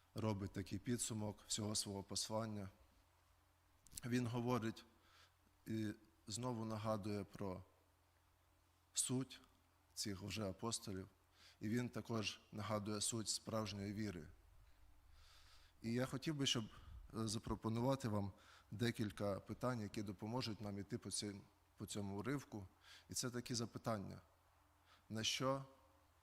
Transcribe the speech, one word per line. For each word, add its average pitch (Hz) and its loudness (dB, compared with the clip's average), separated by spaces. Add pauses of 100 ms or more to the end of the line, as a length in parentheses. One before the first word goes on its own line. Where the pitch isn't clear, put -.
(160)
робить 101 2
такий 98 -4
підсумок 107 -2
всього 107 0
свого 98 0
послання. 107 -2 (1400)
Він 123 4
говорить 117 2 (800)
і 110 0 (340)
знову 117 -2
нагадує 107 2
про 95 -4 (1300)
суть - 0 (520)
цих 98 -4
лжеапостолів, 101 -2 (520)
і 107 0
він 120 2
також 110 -2 (100)
нагадує 107 0
суть 110 2
справжньої 104 0
віри. 95 -2 (1500)
І 113 0
я 123 4
хотів 151 -2
би, 139 4
щоб, 120 4 (520)
е, 110 2
запропонувати 117 2
вам 101 4 (400)
декілька 104 2
питань, 120 0
які 104 -2
допоможуть 110 -2
нам 101 -2
іти 101 -4
по 101 -6
цим, 101 -2 (360)
по 110 -6
цьому 101 -2
уривку. 110 -2 (420)
І - -8
це - 2
такі 120 -2
запитання. 101 0 (880)
На 110 0
що, 135 4 (580)